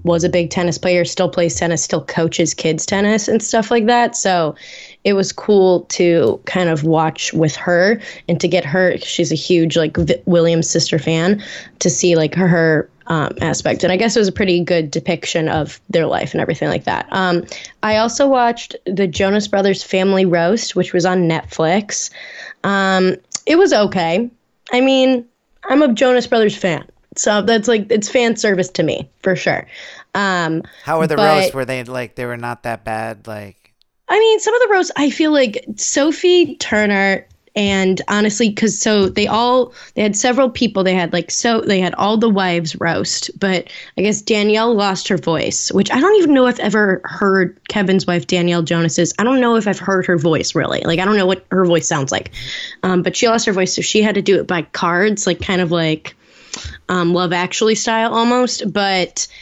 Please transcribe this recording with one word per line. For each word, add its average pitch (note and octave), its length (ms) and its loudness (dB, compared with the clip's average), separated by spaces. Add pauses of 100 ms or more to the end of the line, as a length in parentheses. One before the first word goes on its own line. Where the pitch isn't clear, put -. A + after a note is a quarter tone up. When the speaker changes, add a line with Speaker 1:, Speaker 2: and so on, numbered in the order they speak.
Speaker 1:
was E3+ 180 2
a F3+ 60 2
big F3 200 0
tennis F3 300 -2
player, F3+ 260 2
still F3 240 -2
plays F3 280 -2
tennis, E3+ 260 -2
still E3 220 -4
coaches E3 500 -2
kids D#3+ 320 -4
tennis G#3 400 0
and A3 160 0
stuff A3+ 280 -2
like A#3 160 2
that. A#3+ 300 2
So F3 380 0 (480)
it G3+ 120 2
was G3 180 0
cool F#3 480 4 (100)
to E3+ 540 2
kind F3+ 240 -2
of D#3 160 -2
watch D#3+ 480 0
with D#3+ 240 0
her F#3 440 2 (280)
and F3 120 0
to F3+ 60 0
get F3 180 0
her, F3+ 340 2
she's - 340 -4
a - 20 -2
huge, E3 420 0
like, D#3 200 0
V-, E3 180 0 (120)
Williams E3+ 440 2
sister E3 280 0
fan, E3+ 440 0 (380)
to F3+ 100 0
see, F3 260 2
like, D#3 200 2
her, F#3 100 2
her, E3 420 2 (200)
um, D#3+ 320 -2
aspect. D3+ 420 -2
And F3+ 100 2
I F#3 40 0
guess A3+ 180 0
it A#3+ 60 2
was G3+ 80 2
a - 40 -4
pretty F#3 280 0
good E3 300 -2
depiction D#3+ 580 -4
of D3+ 320 -4 (100)
their E3 160 0
life - 260 -4
and D#3+ 80 -2
everything D3+ 280 -4
like D#3 160 -4
that. - 260 -4
Um, F3+ 340 -2 (380)
I G#3+ 140 0
also A#3 320 0
watched A#3+ 480 0 (100)
the F#3+ 220 0
Jonas G3+ 400 0
Brothers G3 340 0
Family F#3+ 440 2
Roast, F3 500 0
which F3+ 160 -2
was F3 120 0
on F#3 240 2
Netflix. E3 840 -2 (520)
Um, F#3+ 540 0 (300)
it D#4+ 120 2
was F4+ 140 4
okay. G3+ 580 0 (420)
I B3 80 2
mean, C4 440 4 (400)
I'm D4+ 180 2
a C4 100 4
Jonas B3 340 2
Brothers A3 300 2
fan. E3+ 280 -4 (320)
So G#3 260 0
that's, A3 240 0
like, A3 240 0
it's G#3+ 180 0
fan A#3 280 0
service F#3 340 -2
to E3+ 140 -2
me, C#3 260 -4 (140)
for F#3+ 100 2
sure. - 320 -4 (480)
Um, F3 480 -2 (220)
Speaker 2:
How D#3+ 160 0
were D#3+ 80 0
the D3+ 80 -2
Speaker 1:
but G3+ 100 4
Speaker 2:
roasts? F#3+ 260 4
Were C3+ 120 -4
they, B2+ 180 -6
like, B2 320 -10
they B2+ 100 -8
were A#2+ 120 -8
not A#2+ 260 -10
that A2+ 220 -8
bad? A2 420 -8
Like, G#2 480 -16 (340)
Speaker 1:
I F4+ 80 0
mean, A4 220 4
some G#4+ 160 -2
of B4 80 4
the A4+ 100 2
roasts, F#4 240 2
I C#4+ 140 2
feel D#4 220 0
like B3+ 320 0 (100)
Sophie E4+ 840 2
Turner G3+ 720 0 (300)
and F#3+ 500 2
honestly, G#3 460 0
'cause G#3 260 -2
so G#3 300 2
they G#3 180 -2
all, B3 480 0 (200)
they G3+ 80 -2
had G#3 120 0
several B3 360 2
people. G3+ 340 -2
They F#3 100 2
had, F3 180 -2
like, F3 200 -4
so A#3 300 0
they F#3+ 180 0
had F3+ 160 0
all G#3+ 200 0
the A3+ 140 2
wives F3 500 0
roast, - 480 -4 (120)
but F#3 260 -2 (320)
I F3 40 0
guess G#3 200 0
Danielle G#3+ 500 2
lost G3+ 360 0
her G3 80 0
voice, - 560 -2
which G3+ 180 2
I A#3+ 80 0
don't G4 240 4
even D4+ 100 4
know B3+ 140 4
if A#3+ 80 2
I've - 120 -6
ever G#3 380 2
heard F#3+ 540 0 (100)
Kevin's F#3+ 380 0
wife, F3 220 -2
Danielle F3 340 0
Jonas's. E3 560 0
I G3+ 60 0
don't C4 160 2
know A#3 160 2
if G#3 100 0
I've G3 140 -2
heard F#3 260 -2
her F3+ 100 2
voice D#3 380 0
really. D3+ 300 -2
Like, E3 160 0
I F#3 40 0
don't G#3 120 2
know F#3+ 100 2
what F#3 240 -2
her F#3 140 2
voice E3+ 240 2
sounds C#3 240 -2
like. - 180 -6 (540)
Um, F#3 180 0
but F3+ 140 -4
she A#3+ 100 0
lost A3+ 200 2
her A3 60 0
voice, - 220 0
so - 80 -4
she - 180 0
had G#3 140 2
to G3+ 80 0
do F#3+ 160 2
it - 80 -4
by E3+ 160 -2
cards, F#3 640 0
like, F3 140 -2
kind F#3 200 -2
of E3+ 120 0
like, D#3+ 420 -2 (760)
um, F3 260 0
Love F3 180 0
Actually F#3 440 0
style A3+ 360 -2
almost. A#3 600 0
But, F#3+ 560 -2 (140)